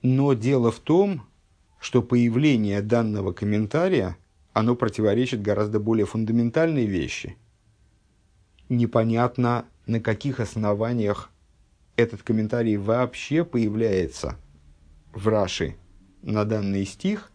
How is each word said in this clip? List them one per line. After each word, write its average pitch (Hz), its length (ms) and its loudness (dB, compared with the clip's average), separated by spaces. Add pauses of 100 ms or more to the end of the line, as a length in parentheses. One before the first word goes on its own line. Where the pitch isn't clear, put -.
Но 135 300 4
дело 120 400 2
в - 80 -10
том, 180 420 2 (560)
что - 240 0
появление 120 800 2
данного 104 500 0
комментария, 104 840 0 (360)
оно 113 220 2
противоречит 113 680 0
гораздо 104 380 0
более 107 280 0
фундаментальной 117 800 0
вещи. - 500 -4 (1300)
Непонятно, 120 960 0 (200)
на 113 140 -2
каких 117 400 -4
основаниях 107 920 -2 (640)
этот 117 300 0
комментарий 110 520 0
вообще 123 680 -2
появляется 107 920 -2 (760)
в 101 160 -2
Раши 92 480 0 (460)
на 107 220 0
данный 101 400 -2
стих 202 500 -6